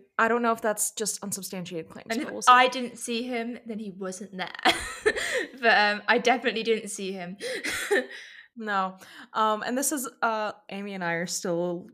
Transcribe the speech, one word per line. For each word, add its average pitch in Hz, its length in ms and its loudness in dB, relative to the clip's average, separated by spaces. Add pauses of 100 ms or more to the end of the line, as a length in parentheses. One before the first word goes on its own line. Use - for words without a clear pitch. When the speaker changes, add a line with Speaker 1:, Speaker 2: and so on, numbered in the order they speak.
(200)
Speaker 1:
I 226 80 4
don't 240 160 2
know 233 80 4
if 226 100 -2
that's 214 300 0
just - 320 -6
unsubstantiated 185 680 -8
claims, - 220 -18
Speaker 2:
And 226 80 -2
Speaker 1:
but 311 80 -4
Speaker 2:
if - 60 -8
Speaker 1:
we'll 220 100 -8
see. 254 100 10
Speaker 2:
I 254 140 8
didn't 254 320 -4
see 233 240 -4
him, 240 420 -6
then 220 140 -8
he 214 100 -10
wasn't 185 480 -10
there. 180 140 -6 (140)
<laughs> - 80 6 (880)
But, 220 160 8
um, 208 300 4
I 226 120 6
definitely 233 440 2
didn't 220 260 0
see 196 240 -6
him. 185 240 -10 (520)
<laughs> 269 140 2 (520)
Speaker 1:
No. 196 420 -2 (360)
Um, 214 320 2
and 247 100 -2
this 277 160 0
is, 269 160 -4 (140)
uh, 220 300 0 (180)
Amy 202 240 -8
and 190 100 -8
I 170 100 0
are 170 120 -2
still 175 680 -2